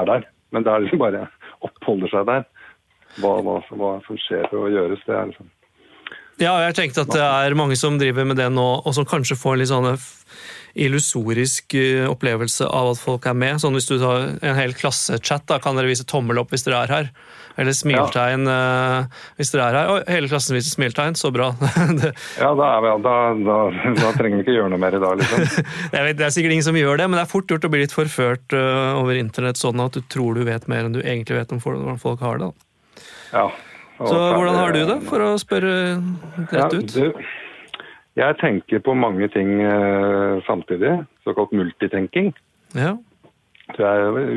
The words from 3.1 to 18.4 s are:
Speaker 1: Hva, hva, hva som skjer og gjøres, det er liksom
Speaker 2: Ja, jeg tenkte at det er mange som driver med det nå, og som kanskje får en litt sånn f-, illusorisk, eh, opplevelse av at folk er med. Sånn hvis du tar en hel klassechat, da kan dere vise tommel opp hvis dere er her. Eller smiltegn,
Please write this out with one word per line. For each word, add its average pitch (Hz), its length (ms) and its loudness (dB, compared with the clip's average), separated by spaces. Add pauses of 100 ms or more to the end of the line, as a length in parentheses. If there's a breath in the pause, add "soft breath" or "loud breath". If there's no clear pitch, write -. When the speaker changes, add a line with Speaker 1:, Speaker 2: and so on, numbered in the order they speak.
Speaker 1:
Hva, 98 140 2 (100)
hva, 92 140 -2 (180)
hva 101 160 -2 (140)
som 110 120 -10
skjer - 360 -4
og 104 180 -2
gjøres, 95 320 -2
det 107 140 -4
er 98 100 -4
liksom - 220 -18 (880 loud breath)
Speaker 2:
Ja, 170 140 2 (100)
jeg 170 140 -2
tenkte 151 260 -2
at 135 80 -6
det 156 80 2
er 139 380 2
mange 139 180 2
som 147 240 0
driver 131 240 2
med 135 160 0
det 127 80 2
nå, 127 160 2 (160)
og 147 160 -2
som 147 80 0
kanskje 139 320 -2
får 131 220 0
en - 20 2
litt 131 80 0
sånn 127 240 2
f-, - 240 -8 (560 loud breath)
illusorisk, 131 1040 -2
eh, 131 320 2
opplevelse 120 560 -2
av 127 300 0
at 123 80 -8
folk 127 240 -2
er 123 100 0
med. 135 240 0
Sånn 147 160 0
hvis 127 140 -2
du 131 100 2
tar 127 280 2 (120)
en 139 160 0
hel 127 160 0
klassechat, - 800 -2
da 147 100 2
kan 135 160 -2
dere 127 140 2
vise 127 180 -2
tommel 123 320 0
opp 123 140 -4
hvis 127 100 -2
dere 123 220 0
er 135 80 -2
her. 147 160 -2 (480 loud breath)
Eller 135 180 0
smiltegn, 131 720 2